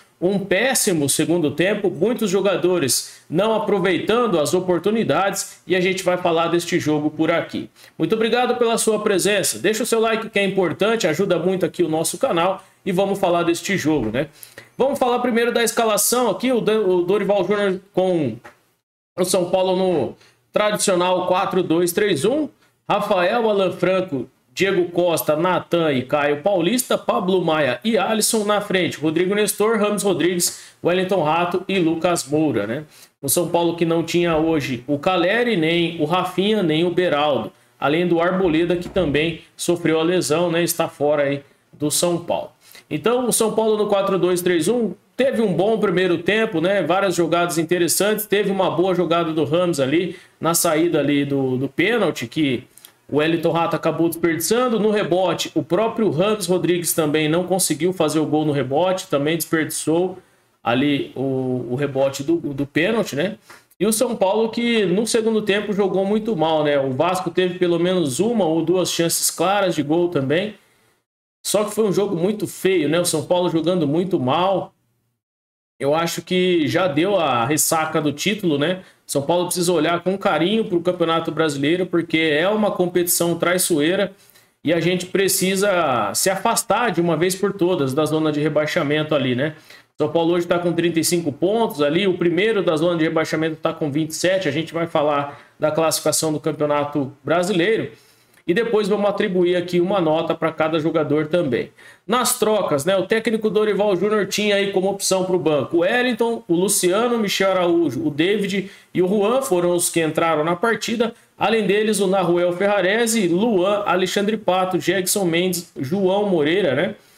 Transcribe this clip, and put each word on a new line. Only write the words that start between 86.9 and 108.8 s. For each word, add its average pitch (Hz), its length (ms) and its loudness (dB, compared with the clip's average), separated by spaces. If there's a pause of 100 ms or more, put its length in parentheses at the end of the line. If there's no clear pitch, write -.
de 170 100 0
uma 170 160 2
vez 180 160 0
por 196 180 -2
todas 170 440 0
da 156 100 2
zona 156 260 0
de 147 80 -2
rebaixamento 151 760 0
ali, 131 200 0
né? 151 200 -2 (440)
São 147 80 0
Paulo 165 260 2
hoje 175 120 0
tá 175 140 0
com 170 120 0
trinta 165 280 0
e 151 40 0
cinco 165 280 0
pontos 196 500 0
ali, 165 260 2
o 170 100 0
primeiro 180 440 2
da 165 160 0
zona 175 220 2
de 156 40 2
rebaixamento 160 520 -2
tá 160 180 -4
com 156 180 -4
vinte 156 200 -2
e - 40 -10
sete, 185 320 0
a 139 40 0
gente 156 200 -4
vai 165 140 -4
falar 147 560 -2 (180)
da 151 120 0
classificação 156 600 0
do 147 80 -2
Campeonato 147 720 -2 (120)
Brasileiro. 180 640 0 (580)
E - 80 2
depois 214 320 0
vamos 202 200 0
atribuir 185 480 0
aqui 175 240 0
uma 185 220 2
nota 160 320 0
pra 160 180 -2
cada 160 280 0
jogador 151 480 0
também. 143 420 -2 (380)
Nas 226 320 0
trocas, 190 440 0
né, 190 140 2
o 180 80 0
técnico 220 460 0
Dorival 208 440 2
Júnior 208 300 0
tinha 202 300 0
aí 202 160 0
como 190 180 0
opção 190 360 -2
pro 180 120 0
banco 151 400 0
o - 40 4
Wellington, 233 680 0
o 165 80 2
Luciano, 202 600 0
o 226 40 0
Michel 196 320 0
Araújo, 170 520 0
o 151 60 0
David 190 600 -2 (200)